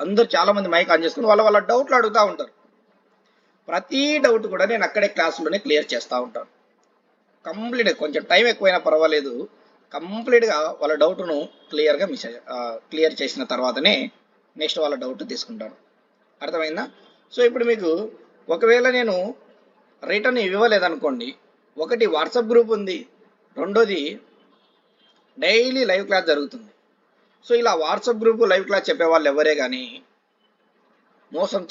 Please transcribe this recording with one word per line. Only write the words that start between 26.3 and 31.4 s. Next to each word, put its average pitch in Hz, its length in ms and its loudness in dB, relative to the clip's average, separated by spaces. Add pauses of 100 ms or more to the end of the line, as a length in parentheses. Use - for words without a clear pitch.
జరుగుతుంది. 131 400 -4 (760)
So 240 140 0
ఇలా 226 120 2 (100)
WhatsApp 214 400 -2
గ్రూప్, 226 200 2 (100)
లైవ్ 190 160 0
క్లాస్ 196 200 -2
చెప్పే 165 240 0
వాళ్ళు 156 200 4
ఎవరే 151 220 2
కానీ 127 280 -6 (1500)
మోసం 185 400 -4